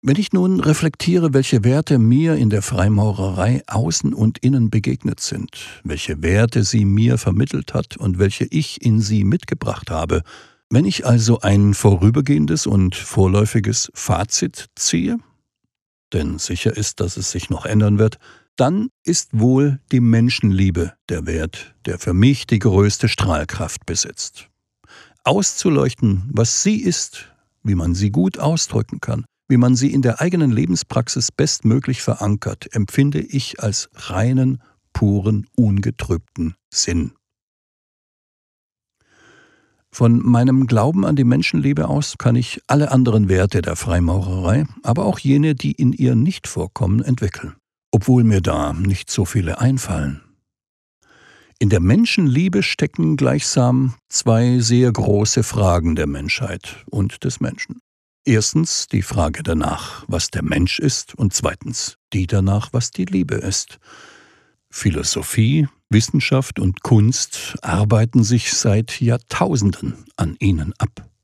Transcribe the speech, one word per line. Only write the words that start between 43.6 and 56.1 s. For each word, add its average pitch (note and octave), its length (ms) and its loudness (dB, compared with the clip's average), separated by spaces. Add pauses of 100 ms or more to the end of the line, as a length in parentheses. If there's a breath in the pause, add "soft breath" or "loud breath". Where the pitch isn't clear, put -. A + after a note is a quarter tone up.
der E2 120 -4
Freimaurerei, F#2 880 0 (180)
aber C#3+ 220 0
auch F#3+ 120 0
jene, C#3+ 380 2
die C#3 160 -4
in C3+ 220 2
ihr B2 200 2
nicht C#3 340 0
vorkommen, F#2+ 540 -2
entwickeln, - 540 -4 (360)
obwohl B2 320 4
mir G#2+ 180 4
da D2+ 320 -2
nicht F#2 360 -2
so - 160 -2
viele F2 340 -2
einfallen. G2 640 -2 (1400 soft breath)
In G#2 120 0
der F2 100 4
Menschenliebe E3+ 840 2
stecken D#3 560 -2
gleichsam C3 800 2 (140)
zwei A#2+ 500 2
sehr A#2+ 320 4
große G#2+ 500 0
Fragen F2 540 0
der D#2 120 -2
Menschheit - 800 -8